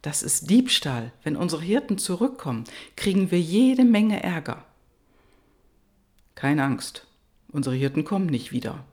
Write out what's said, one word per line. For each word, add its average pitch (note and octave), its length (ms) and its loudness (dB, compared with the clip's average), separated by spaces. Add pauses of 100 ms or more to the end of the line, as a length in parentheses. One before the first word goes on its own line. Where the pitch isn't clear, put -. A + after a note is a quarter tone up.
Das D3 220 -6
ist D3+ 260 -4
Diebstahl. C#3+ 640 2 (120)
Wenn D3+ 120 -2
unsere E3 260 -2
Hirten G3+ 360 0
zurückkommen, F3 680 -4 (300)
kriegen F#3+ 360 0
wir F3+ 100 2
jede B3+ 440 4
Menge G#3+ 380 4
Ärger.“ D#3+ 420 -6 (1700)
„Keine C#3+ 280 0
Angst, - 440 -4 (440)
unsere C3+ 240 -2
Hirten C#3 300 -2
kommen G3 220 -2
nicht C3+ 260 -4
wieder“ - 400 -6